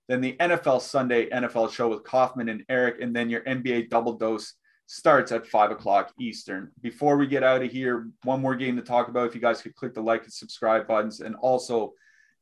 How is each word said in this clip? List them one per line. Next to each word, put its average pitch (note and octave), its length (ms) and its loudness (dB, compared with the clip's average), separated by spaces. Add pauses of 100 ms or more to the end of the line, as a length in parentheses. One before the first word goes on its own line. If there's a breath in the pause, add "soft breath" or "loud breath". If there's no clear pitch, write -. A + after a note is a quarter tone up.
Then B2+ 140 0
the B2+ 180 -4
N - 120 2
F E3 160 0
L C3 120 6
Sunday B2 500 0
N B2 160 -2
F A#2 100 -8
L A2+ 120 2
Show A#2+ 200 -2
with G#2+ 160 -2
Kaufman B2 460 0
and G#2+ 200 -8
Eric, B2+ 320 0
and A#2+ 140 -4
then A#2 160 -2
your A#2 160 -2
N C3 160 -4
B B2+ 80 0
A A#2 160 0
Double A#2 260 0
Dose A2 400 -4 (320)
starts - 460 4
at A#2 160 -4
five G#2+ 240 4
o'clock G#2 480 0
Eastern. G#2 500 -8 (120)
Before C#3+ 360 0
we C#3+ 80 4
get C3+ 160 0
out C3 220 4
of B2 80 -4
here, B2 380 -4 (160)
one C3 160 0
more C3 120 0
game B2 220 -2
to A#2+ 80 -4
talk A#2+ 240 0
about. A#2+ 200 0
If A#2+ 60 -8
you A#2 80 -12
guys A#2 200 2
could - 140 -18
click A#2+ 180 -10
the A2+ 80 -8
like A2+ 220 0
and - 100 -20
subscribe A2 540 0
buttons, A2 340 0
and A2 140 -10
also B2 580 0 (480 soft breath)